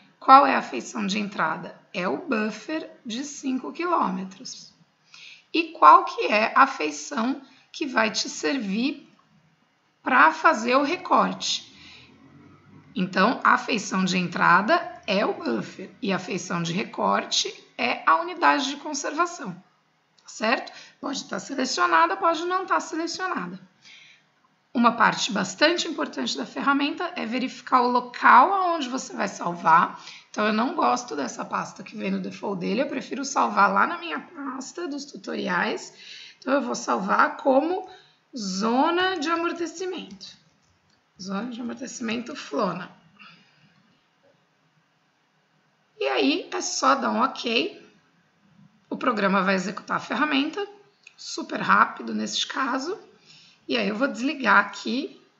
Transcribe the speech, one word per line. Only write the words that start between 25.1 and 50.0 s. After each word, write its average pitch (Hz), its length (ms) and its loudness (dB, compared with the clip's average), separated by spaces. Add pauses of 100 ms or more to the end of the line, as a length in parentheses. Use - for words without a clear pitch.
bastante 302 560 2
importante 285 480 -4
da 254 120 -6
ferramenta 285 680 0
é 240 120 -6
verificar 254 540 0
o 240 100 2
local 247 600 6
aonde 339 380 0
você - 260 -8
vai 214 120 -2
salvar. 175 760 2 (280)
Então, 214 160 0
eu 214 60 2
não 240 200 0
gosto 254 420 0
dessa 269 300 -6
pasta 190 380 -6
que - 120 -16
vem 202 140 -4
no 190 100 -2
default 190 400 -6
dele, 190 220 -2
eu 294 60 0
prefiro 269 360 -8
salvar 208 480 2
lá 196 140 4
na 349 140 -6
minha 330 200 -8
pasta 277 680 -10
dos 277 180 -8
tutoriais. 202 880 -4 (460)
Então, 262 160 0
eu 285 80 2
vou 240 100 -4
salvar 214 640 2
como 311 500 2 (480)
zona 262 840 0
de 294 100 -2
amortecimento. 339 960 -6 (960)
Zona 196 300 -6
de 233 100 -10
amortecimento 233 720 -8
Flona. 175 540 -4 (3000)
E 415 60 -2
aí, 359 460 2
é 359 100 -6
só - 340 2
dar 233 160 -2
um 214 100 0
ok. 254 580 -2 (1120)
O 285 80 -8
programa 202 460 0
vai 196 100 2
executar 185 440 -4
a - 20 -2
ferramenta, 302 680 -2 (480)